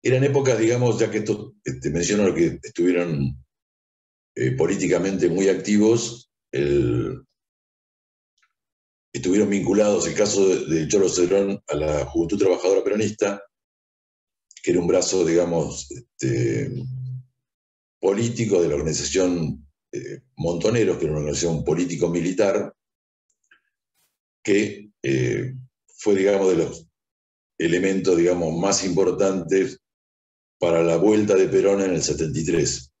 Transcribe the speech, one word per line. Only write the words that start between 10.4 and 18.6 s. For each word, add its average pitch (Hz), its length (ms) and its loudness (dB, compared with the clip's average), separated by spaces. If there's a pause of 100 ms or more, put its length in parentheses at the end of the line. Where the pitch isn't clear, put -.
de, 87 260 0
de 78 140 -2
Cholo 98 200 2
Cedrón, 98 580 0
a 76 80 -6
la 76 320 -2
Juventud 82 320 -2
Trabajadora 95 440 2
Peronista, 101 600 -2 (1200)
que 87 100 0
era 90 80 2
un 85 60 -2
brazo, 90 380 2
digamos, 82 680 0
este, - 800 -4 (1300)
político 101 600 0